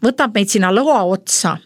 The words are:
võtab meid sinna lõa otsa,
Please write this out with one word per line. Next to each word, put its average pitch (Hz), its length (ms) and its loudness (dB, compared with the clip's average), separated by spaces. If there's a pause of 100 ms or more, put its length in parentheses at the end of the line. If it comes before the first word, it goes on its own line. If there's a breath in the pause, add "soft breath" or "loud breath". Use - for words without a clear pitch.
võtab 254 300 0
meid 202 160 0
sinna 185 240 2
lõa 254 360 2
otsa, 185 460 -2 (100)